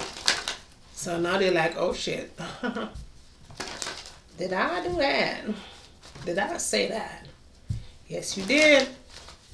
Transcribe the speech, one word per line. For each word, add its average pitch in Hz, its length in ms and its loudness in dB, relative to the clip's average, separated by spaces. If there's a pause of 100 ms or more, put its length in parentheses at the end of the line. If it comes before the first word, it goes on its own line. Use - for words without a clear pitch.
(920)
So 170 280 -4
now 175 180 2
they're 190 140 4
like, 165 240 2
"Oh 165 160 2
shit. - 440 -6
<laughs> - 260 -10 (1800)
Did 185 140 -4
I 294 300 0
do 349 140 -2
that? 294 460 2 (840)
Did 175 120 -2
I 208 200 0
say - 320 0
that?" - 400 -6 (800)
Yes, 170 280 -6
you 196 60 -2
did. 277 460 8 (640)